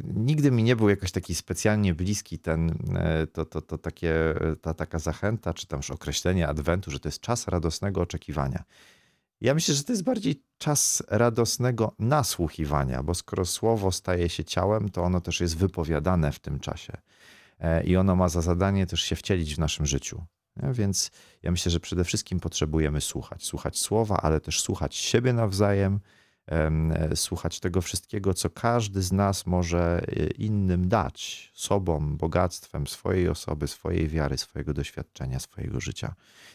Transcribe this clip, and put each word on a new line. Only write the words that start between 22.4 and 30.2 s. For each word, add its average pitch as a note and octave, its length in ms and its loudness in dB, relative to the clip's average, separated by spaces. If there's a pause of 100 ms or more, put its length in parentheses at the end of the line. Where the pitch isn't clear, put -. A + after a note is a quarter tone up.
potrzebujemy D2+ 600 0
słuchać. - 440 -8
Słuchać - 340 -6
słowa, G#2 380 0
ale D#2 240 2
też - 200 -4
słuchać - 340 -2
siebie B2 380 2
nawzajem, G2+ 680 2 (460)
em, D#2+ 460 2
e, D#2+ 240 0
słuchać - 440 -4
tego F#2 200 0
wszystkiego, G2 540 -2
co - 160 -2
każdy G#2+ 520 0
z F#2 100 -2
nas G2 340 2
może, F2 600 2
e, - 200 -2